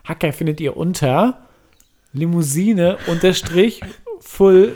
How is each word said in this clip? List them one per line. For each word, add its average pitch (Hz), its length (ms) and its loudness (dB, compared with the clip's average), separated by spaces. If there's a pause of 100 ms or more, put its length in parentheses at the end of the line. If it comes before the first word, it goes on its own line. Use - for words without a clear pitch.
Hacker 160 280 -4
findet 156 280 -4
ihr 147 160 -4
unter 170 640 -2 (760)
Limousine 170 840 0 (100)
unterstrich 180 760 0 (380)
full 196 560 4